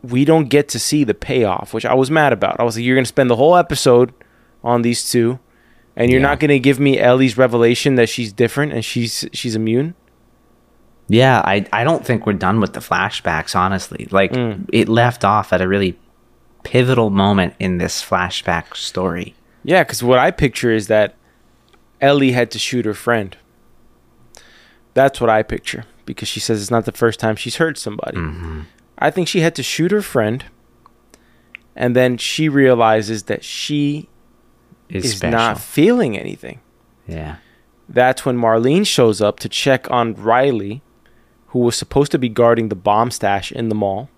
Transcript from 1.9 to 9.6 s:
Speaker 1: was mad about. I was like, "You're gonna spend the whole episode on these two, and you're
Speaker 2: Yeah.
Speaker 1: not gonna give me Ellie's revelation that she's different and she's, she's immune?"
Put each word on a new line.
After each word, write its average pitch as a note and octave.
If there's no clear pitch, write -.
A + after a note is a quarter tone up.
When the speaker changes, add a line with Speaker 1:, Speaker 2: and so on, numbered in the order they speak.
Speaker 1:
was C3
mad D3+
about. G2
I A#2+
was A2+
like, A#2
"You're B2+
gonna B2+
spend B2+
the A#2
whole D#3
episode C3
on A#2+
these A#2
two, B2
and A#2+
you're C3
Speaker 2:
Yeah. C#3
Speaker 1:
not C#3+
gonna C#3+
give C3
me C#3
Ellie's B2+
revelation A#2+
that A#2
she's A2
different C#3
and A2+
she's, A#2
she's A2+
immune?" A#2